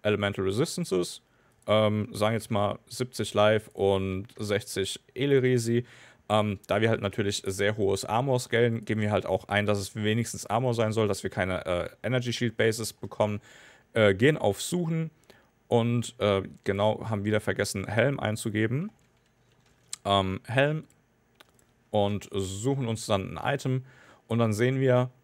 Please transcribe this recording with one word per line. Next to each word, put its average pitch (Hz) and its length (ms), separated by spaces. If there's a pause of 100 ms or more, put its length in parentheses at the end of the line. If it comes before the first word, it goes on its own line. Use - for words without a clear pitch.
Elemental 101 420
Resistances. 123 760 (460)
Ähm, 107 460
sagen 107 220
jetzt - 160
mal 101 360
siebzig - 460
Life 107 380
und 98 560 (100)
sechzig 101 640 (140)
Eliresi. 127 720 (460)
Ähm, 107 380
da 101 120
wir 113 100
halt 113 120
natürlich 101 440
sehr 98 300
hohes 98 300
Armor 123 340
scalen, 117 460
geben 107 160
wir 104 100
halt 101 140
auch - 220
ein, 104 180
dass 104 120
es 98 180
wenigstens 107 500
Armor 120 280
sein 110 180
soll, 107 160
dass 98 160
wir 95 60
keine, 92 360
äh, 87 240 (120)
Energy 120 300
Shield 117 240
Bases 113 380
bekommen. 104 480 (520)
Äh, 104 200
gehen 131 240
auf 101 240
Suchen 165 480 (580)
und, 117 520
äh, 98 240 (200)
genau, 104 460
haben 101 160
wieder 107 160
vergessen, 98 460
Helm 120 320
einzugeben. 113 720 (1120)
Ähm, 98 400
Helm 143 400 (1040)
und 101 420
suchen 110 560
uns 113 180
dann 95 320
ein 135 180
Item 131 280 (440)
und 113 120
dann 113 140
sehen 127 260
wir 123 300 (140)